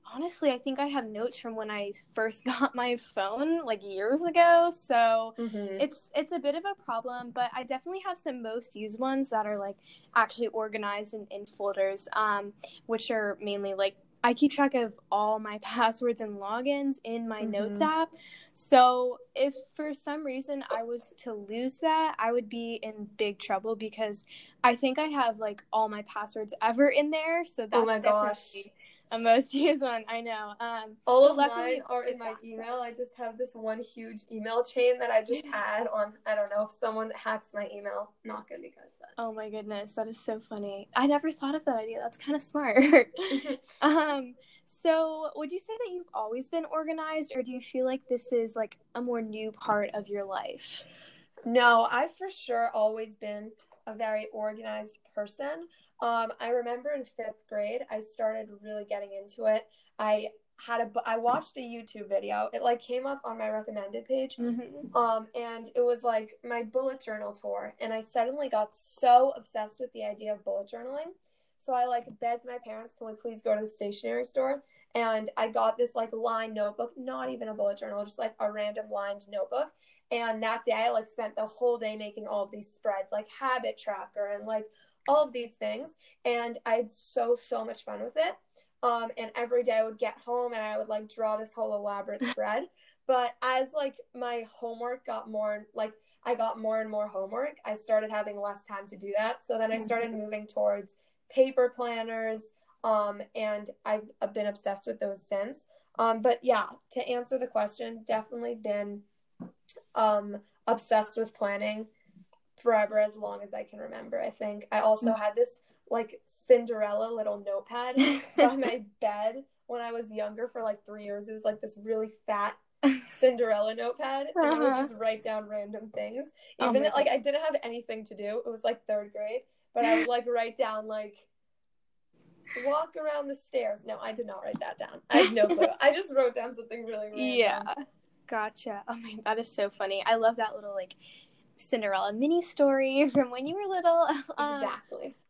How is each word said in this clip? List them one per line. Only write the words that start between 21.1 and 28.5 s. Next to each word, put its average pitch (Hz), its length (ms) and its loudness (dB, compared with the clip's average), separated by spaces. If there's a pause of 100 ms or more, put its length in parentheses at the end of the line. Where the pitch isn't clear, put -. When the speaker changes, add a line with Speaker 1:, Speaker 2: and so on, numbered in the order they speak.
Speaker 1:
to 233 140 -8
lose 220 460 -6
that, 320 400 2
I 226 120 2
would 240 180 0
be 233 260 -6
in 214 300 -10 (120)
big 208 220 -2
trouble 214 360 -2
because 214 500 -6 (380)
I 240 120 8
think 262 240 2
I 311 80 2
have, 240 320 0
like, 208 320 -6
all 220 180 4
my 208 140 -6
passwords 214 580 -8
ever 233 280 6
in 294 220 4
there. 320 340 0
So 226 260 -6
Speaker 2:
Oh 233 140 6
my 220 120 2
Speaker 1:
that's - 20 0
Speaker 2:
gosh. 208 680 0